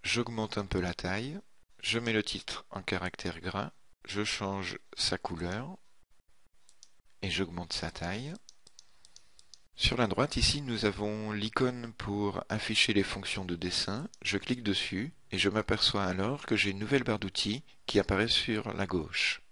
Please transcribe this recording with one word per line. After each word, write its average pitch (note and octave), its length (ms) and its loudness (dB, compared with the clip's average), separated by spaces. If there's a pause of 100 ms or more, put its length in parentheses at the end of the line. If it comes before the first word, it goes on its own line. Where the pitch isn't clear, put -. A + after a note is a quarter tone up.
J'augmente A2+ 560 0
un G2+ 80 0
peu F#2+ 140 0
la F2 140 2
taille. A#2 460 -2 (440)
Je - 160 2
mets A#2 140 0
le G#2+ 100 4
titre - 460 -6
en G2 120 -6
caractère F2+ 600 -4
gras. G2 320 -4 (340)
Je G2+ 160 -2
change G2 560 -2 (160)
sa - 220 0
couleur. G2 600 -4 (1400)
Et F#2+ 100 -2
j'augmente F2 420 -2
sa E2 160 -2
taille. G#2 440 -6 (1400)
Sur - 220 2
la A#2+ 80 4
droite A2 320 2
ici, - 240 4
nous A2+ 240 0
avons G#2 460 0
l'icône A#2 640 0
pour G2+ 560 -2
afficher G#2+ 440 2
les G2 100 6
fonctions G2 420 -4
de F2 100 -2
dessin. F#2+ 520 -2 (140)
Je - 160 0
clique B2 240 -2
dessus G#2 500 0 (200)
et F#2+ 80 -4
je G2 100 6
m'aperçois G#2 540 2
alors G2 420 0
que A#2 100 2
j'ai G2+ 140 4
une F#2+ 80 -2
nouvelle B2 260 2
barre A2+ 140 2
d'outils G#2 460 -2 (240)
qui - 120 4
apparaît G2 280 4
sur A2 460 2
la G2 120 0
gauche. - 560 0 (100)